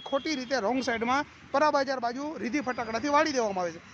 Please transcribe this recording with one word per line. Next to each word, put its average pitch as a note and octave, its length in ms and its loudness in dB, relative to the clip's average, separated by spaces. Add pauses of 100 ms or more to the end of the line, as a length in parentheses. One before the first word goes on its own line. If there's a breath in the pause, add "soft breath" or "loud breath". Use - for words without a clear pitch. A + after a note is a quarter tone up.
ખોટી C#4 340 -2
રીતે B3+ 260 -2
રોંગ A#3+ 220 0
સાઈડમાં B3 420 0 (260 loud breath)
પરા D4 200 4
બજાર C4+ 280 0
બાજુ C4+ 380 -4
રીધી A#3 240 -2
ફટાકડાથી A#3 540 -2
વાળી D#4 180 4
દેવામાં G3+ 320 0
આવે E3 80 -4
છે, E3 80 -14 (120 loud breath)